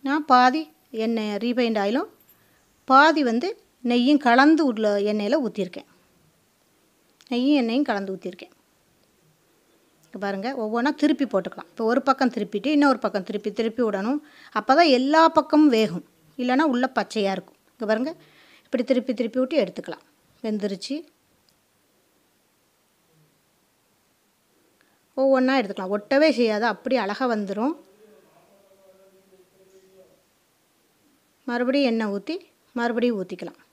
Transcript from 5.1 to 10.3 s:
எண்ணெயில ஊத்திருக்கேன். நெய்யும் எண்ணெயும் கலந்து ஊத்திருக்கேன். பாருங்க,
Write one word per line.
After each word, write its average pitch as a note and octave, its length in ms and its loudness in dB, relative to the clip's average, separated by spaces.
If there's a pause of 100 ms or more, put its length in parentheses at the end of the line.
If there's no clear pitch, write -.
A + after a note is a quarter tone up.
எண்ணெயில G#3+ 340 -2
ஊத்திருக்கேன். G3+ 420 -8 (1400)
நெய்யும் C4 300 2
எண்ணெயும் A#3+ 260 -2
கலந்து G3 260 -4
ஊத்திருக்கேன். - 400 -14 (1700)
பாருங்க, G3 260 -6 (140)